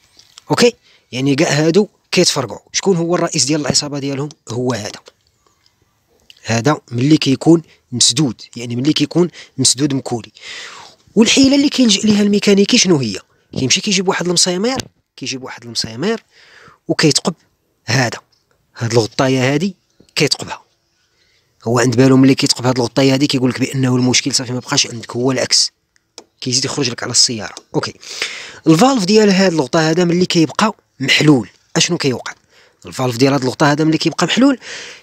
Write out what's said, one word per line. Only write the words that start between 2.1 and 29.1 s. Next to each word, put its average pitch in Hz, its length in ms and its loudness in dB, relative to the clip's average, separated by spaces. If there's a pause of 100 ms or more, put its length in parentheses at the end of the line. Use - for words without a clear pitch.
كيتفرقعوا. 131 480 0 (140)
شكون 190 240 0
هو 170 180 -2
الرئيس 170 300 -2
ديال 151 160 -2
العصابه 143 380 -2
ديالهم؟ 139 300 -6 (200)
هو 123 240 -4
هذا. 101 260 -10 (1500)
هذا 117 320 0 (140)
ملي 135 260 2
كيكون 156 440 2 (300)
مسدود، 123 500 0 (140)
يعني 120 200 -8
ملي 135 180 2
كيكون 160 360 0 (280)
مسدود 135 360 0
مكولي. 123 380 -6 (840)
والحيله 262 400 6
اللي 285 140 2
كيلجئ 220 380 2
ليها 208 140 4
الميكانيكي 202 560 2
شنو 190 200 4
هي؟ 110 200 -4 (420)
كيمشي 131 220 0
كيجيب 190 260 -2
واحد 180 180 0
المسيمير، 185 520 0 (380)
كيجيب 127 280 -10
واحد 120 200 -16
المسيمير 117 600 -6 (640)
وكيتقب 165 460 0 (520)
هذا، 123 340 0 (580)
هاد 117 140 -4
الغطايه 127 640 0
هادي 175 220 -2 (400)
كيتقبها. - 500 -4 (960)
هو 120 160 0
عند 117 160 2
بالو 131 220 6
ملي 135 180 6
كيتقب - 300 -4
هاد 123 120 0
الغطايه 135 360 0
هادي 135 140 0
كيقول 131 220 0
لك 117 100 -4
بانه 131 360 0
المشكل 123 380 0
صافي 123 200 -4
ما 123 60 -6
بقاش 135 280 -4
عندك، 113 240 -14
هو 123 200 -2
العكس، - 400 -2 (680)
كيزيد 131 240 -4
يخرج 135 240 -4
لك - 140 -10
على 113 80 -8
السياره. 113 440 -2 (200)
اوكي، - 180 -6 (760)
الفالف 202 380 4
ديال 214 240 4